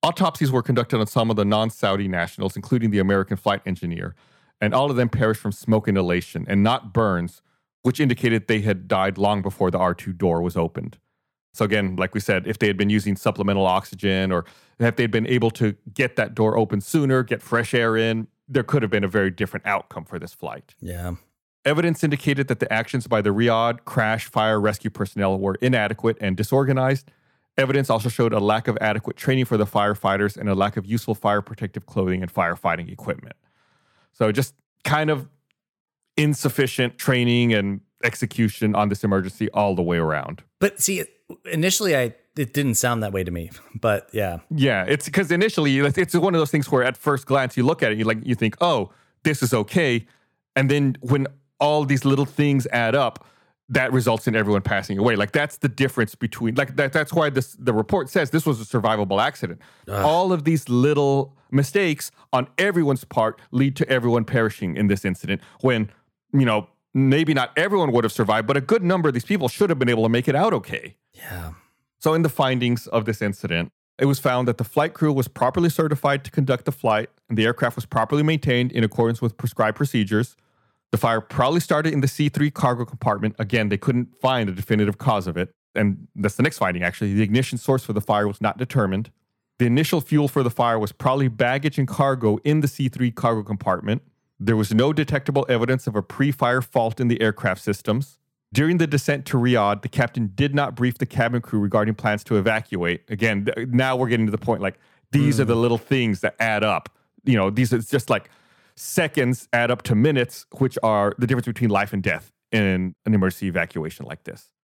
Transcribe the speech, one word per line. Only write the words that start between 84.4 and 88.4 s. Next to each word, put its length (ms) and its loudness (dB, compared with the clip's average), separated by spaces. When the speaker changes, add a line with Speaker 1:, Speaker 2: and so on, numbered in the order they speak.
Speaker 1:
a 40 -4
definitive 480 0
cause 260 0
of 120 -6
it. 140 -4
And 420 0
that's 200 -2
the 80 2
next 160 0
finding, 240 0
actually. 320 -2
The 80 4
ignition 340 0
source 260 0
for 100 -6
the 80 -2
fire 260 0
was 120 -6
not 200 -2